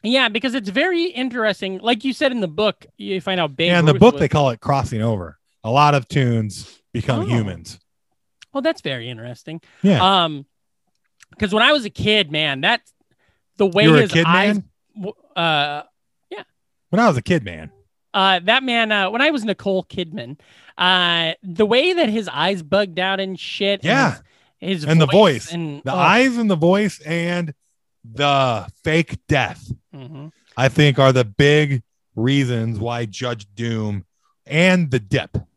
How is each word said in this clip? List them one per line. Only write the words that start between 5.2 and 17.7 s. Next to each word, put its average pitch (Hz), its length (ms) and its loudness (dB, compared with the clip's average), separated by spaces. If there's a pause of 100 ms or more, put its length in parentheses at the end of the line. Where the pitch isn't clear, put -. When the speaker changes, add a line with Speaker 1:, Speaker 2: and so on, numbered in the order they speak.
Speaker 2:
A 113 80 -4
lot 147 240 6
of 127 120 -2
toons 117 760 -2 (100)
become 120 300 -4
Speaker 1:
Oh. - 40 -4
Speaker 2:
humans. 95 540 -4 (760)
Speaker 1:
Well, 269 80 -6
that's 320 200 -4
very 123 280 -8
interesting. 123 520 -14 (200)
Speaker 2:
Yeah. 185 440 4
Speaker 1:
Um, 147 200 -10 (920)
'cause 202 140 -2
when 220 100 0
I 277 80 2
was 269 140 -2
a 208 40 -10
kid, 208 420 -2
man, 147 300 -4
that 214 200 -2 (760)
the 202 100 2
way 190 160 2
Speaker 2:
You - 80 6
were 151 60 6
a 240 40 6
Speaker 1:
his 202 100 0
Speaker 2:
kid, 165 140 2
Speaker 1:
eyes, 196 300 4
Speaker 2:
man? 196 80 -4 (320)
Speaker 1:
w-, 208 180 -10 (220)
uh, 147 480 -2 (460)
yeah. 349 140 -14 (460)
Speaker 2:
When 190 100 0
I 233 80 6
was 143 100 4
a 117 40 -2
kid, 165 240 -2
man. 80 260 -12 (420)